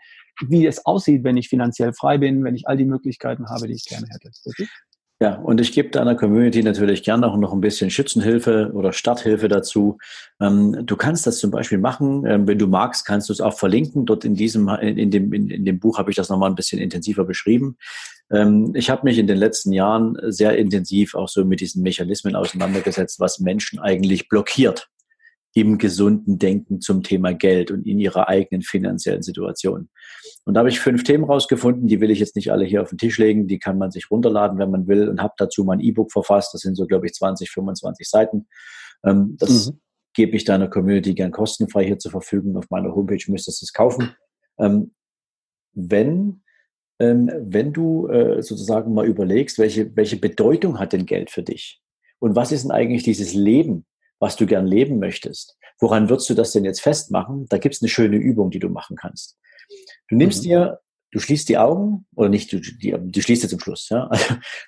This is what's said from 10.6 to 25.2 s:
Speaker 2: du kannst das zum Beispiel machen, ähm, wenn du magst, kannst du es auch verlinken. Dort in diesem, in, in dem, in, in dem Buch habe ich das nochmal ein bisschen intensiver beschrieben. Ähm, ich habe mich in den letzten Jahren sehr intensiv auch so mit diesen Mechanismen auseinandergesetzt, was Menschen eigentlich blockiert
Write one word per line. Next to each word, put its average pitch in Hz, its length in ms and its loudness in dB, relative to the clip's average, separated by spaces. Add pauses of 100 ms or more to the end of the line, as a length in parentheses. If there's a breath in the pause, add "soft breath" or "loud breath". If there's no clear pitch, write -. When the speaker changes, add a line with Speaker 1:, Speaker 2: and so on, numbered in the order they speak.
Speaker 2:
du 120 100 -4
kannst 170 320 0
das - 120 0
zum - 120 0
Beispiel - 280 -2
machen, 139 480 0
ähm, 104 200 4
wenn 104 120 2
du 101 80 4
magst, 95 400 0
kannst 104 240 -2
du - 20 -2
es - 80 -4
auch 104 140 0
verlinken. 123 500 0
Dort 110 220 0
in 107 80 2
diesem, 107 340 0
in, 107 300 -2
in 104 120 2
dem, 101 220 2
in, 104 160 0
in 95 160 -6
dem 92 160 0
Buch 110 160 2
habe 101 140 -2
ich 101 60 -4
das 95 120 -2
nochmal 95 220 2
ein 92 40 -2
bisschen 95 280 -4
intensiver 95 420 -4
beschrieben. 120 540 0 (520 loud breath)
Ähm, 104 440 4
ich 127 160 -2
habe 135 140 0
mich 123 120 2
in 107 100 4
den 98 120 2
letzten 104 340 0
Jahren 110 540 2
sehr 107 320 2
intensiv 98 560 0
auch 92 160 -4
so 95 160 0
mit 92 140 0
diesen 92 220 -4
Mechanismen 92 540 -4
auseinandergesetzt, 95 840 -4
was - 200 0
Menschen 92 400 -4
eigentlich 95 500 0
blockiert 107 640 0 (640 soft breath)